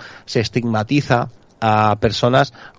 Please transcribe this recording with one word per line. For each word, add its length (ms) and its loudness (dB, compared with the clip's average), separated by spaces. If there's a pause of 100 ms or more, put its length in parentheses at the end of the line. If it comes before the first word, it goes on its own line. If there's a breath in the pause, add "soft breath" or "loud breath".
(240 loud breath)
se 140 -4
estigmatiza 920 -2 (300)
a 400 2
personas 540 0 (240 loud breath)